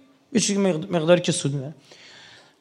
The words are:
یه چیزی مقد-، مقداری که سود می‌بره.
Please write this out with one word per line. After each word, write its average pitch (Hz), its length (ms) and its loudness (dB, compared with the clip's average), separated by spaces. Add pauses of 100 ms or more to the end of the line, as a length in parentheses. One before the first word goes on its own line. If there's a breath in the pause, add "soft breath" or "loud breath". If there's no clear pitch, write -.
(320)
یه 220 80 2
چیزی 202 200 0
مقد-، 185 320 -2
مقداری 170 280 4
که 175 120 0
سود 143 200 -4
می‌بره. 143 220 -8 (880 soft breath)